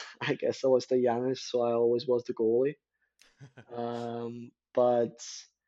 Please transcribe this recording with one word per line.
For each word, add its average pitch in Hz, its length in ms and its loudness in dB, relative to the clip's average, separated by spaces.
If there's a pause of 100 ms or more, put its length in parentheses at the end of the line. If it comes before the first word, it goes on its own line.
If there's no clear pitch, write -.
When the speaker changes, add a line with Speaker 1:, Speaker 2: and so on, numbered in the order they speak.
Speaker 1:
<laughs> - 140 -16
I 139 140 -2
guess - 280 -4
I 135 40 4
was 127 180 4
the 131 140 0
youngest, 123 500 -2
so 123 120 -2
I 120 120 0
always 120 340 2
was 123 160 0
the 117 100 -8
goalie. 120 420 2 (640)
Speaker 2:
<laughs> 123 360 -20
Speaker 1:
Um, 120 760 -8 (220)
but 123 460 4 (480)